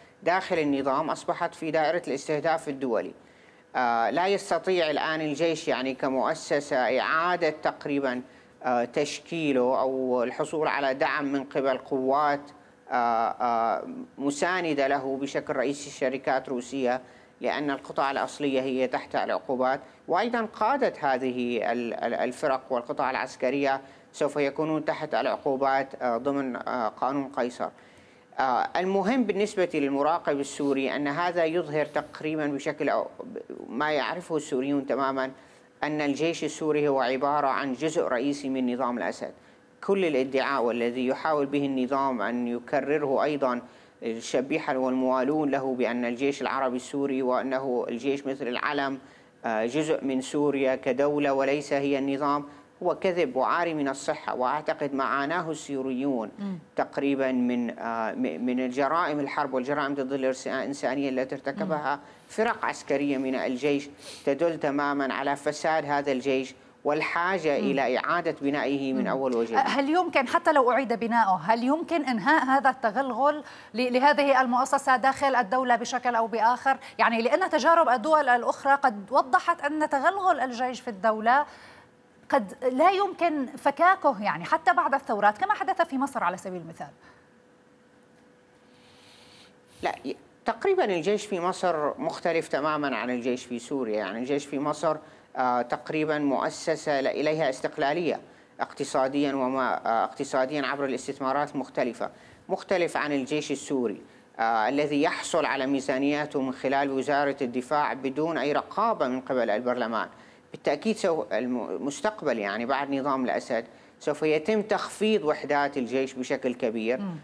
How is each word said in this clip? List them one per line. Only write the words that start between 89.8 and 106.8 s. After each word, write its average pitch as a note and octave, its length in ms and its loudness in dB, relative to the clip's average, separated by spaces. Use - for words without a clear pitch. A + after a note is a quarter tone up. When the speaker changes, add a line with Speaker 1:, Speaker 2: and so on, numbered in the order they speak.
Speaker 1:
لا، - 140 -2
ي-، C#3 100 -6
تقريبًا F4 400 2
الجيش G3 400 0
في F#3 140 -4
مصر E3+ 640 0
مختلف D#3+ 460 -2
تمامًا D3 480 0
عن A2+ 140 -2
الجيش B2 360 -2
في A#2+ 140 -8
سوريا. A#2+ 380 -4
يعني، G#2 220 -4
الجيش C#3+ 260 -2
في C#3+ 140 -6
مصر، D3+ 380 0
آه، B2 260 2
تقريبًا D3+ 580 -2
مؤسسة D3 840 0
ل-، C3+ 60 0
إليها D3+ 420 0
استقلالية D3 720 -2
اقتصاديًا C#3 720 0
وما، B2+ 520 0
آه، A2 180 2
اقتصاديًا C#3 640 -2
عبر C#3+ 180 -2
الاستثمارات C3+ 720 -2
مختلفة، B2 540 -4
مختلف F3 480 0
عن D3 140 0
الجيش D3 400 -2
السوري، B2+ 500 -2
آه، A2+ 300 2
الذي C#3+ 320 0
يحصل D#3+ 440 0
على C3 220 0
ميزانياته C#3+ 720 0
من C3 120 -2
خلال C#3 380 0